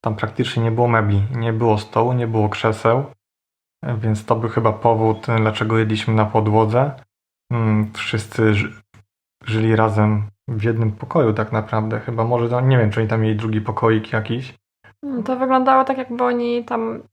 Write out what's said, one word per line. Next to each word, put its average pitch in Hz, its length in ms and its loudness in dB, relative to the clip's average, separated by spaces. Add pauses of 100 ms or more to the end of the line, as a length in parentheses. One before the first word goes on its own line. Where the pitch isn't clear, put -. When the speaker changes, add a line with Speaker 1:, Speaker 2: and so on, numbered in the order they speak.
Speaker 1:
tam 107 120 -2
praktycznie 120 460 -4
nie 117 80 0
było 120 180 0
mebli, 104 340 2 (140)
nie 113 160 -2
było 110 260 2
stołu, 117 340 -2
nie 120 140 0
było 110 220 0
krzeseł, 113 560 0 (800)
e, 123 120 -4
więc 107 280 -2
to 117 120 2
był 113 120 -4
chyba 110 240 2
powód, 110 540 0 (120)
dlaczego 110 400 0
jedliśmy 107 360 0
na 110 100 4
podłodze. 110 680 2 (600)
Mm, 107 400 0
wszyscy 110 640 0
ży-, - 280 -4 (640)
żyli 110 320 2
razem 107 460 2 (260)
w 110 140 -4
jednym 113 300 0
pokoju 117 400 0
tak 107 200 -2
naprawdę, 110 480 -4
chyba 113 240 -4
może, 117 240 0
to, 123 120 0
nie 131 180 4
wiem, 110 120 4
czy 113 100 -2
oni 113 80 0
tam 113 120 0
mieli 110 160 2
drugi 110 240 -2
pokoik 110 520 0
jakiś. 117 420 -4 (500)
Speaker 2:
Mm, 254 180 -6
to 254 140 -4
wyglądało 262 480 2
tak, 269 140 -2
jakby 254 260 -4
oni 240 400 -2
tam 226 380 -6 (100)